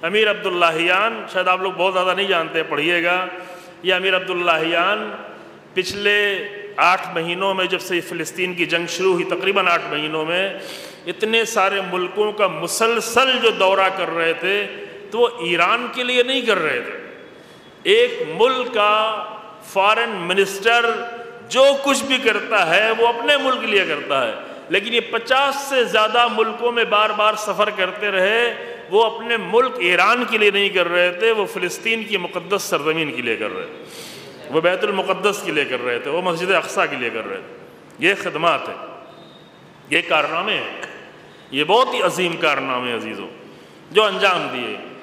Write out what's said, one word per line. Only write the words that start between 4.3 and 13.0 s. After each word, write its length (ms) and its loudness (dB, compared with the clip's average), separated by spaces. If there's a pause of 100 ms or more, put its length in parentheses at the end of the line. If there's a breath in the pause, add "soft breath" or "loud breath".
पिछले 400 0 (680)
आठ 360 2
महीनों 380 -2
में, 140 0
जब 120 -2
से 220 -2
फ़िलिस्तीन 520 -6
की 120 -2
जंग 220 -2
शुरू 240 0
हुई, 140 2
तकरीबन 420 0
आठ 240 0
महीनों 320 -4
में 360 -2 (480 loud breath)
इतने 380 0
सारे 380 0
मुल्कों 480 -2
का 180 2
मुसलसल 880 0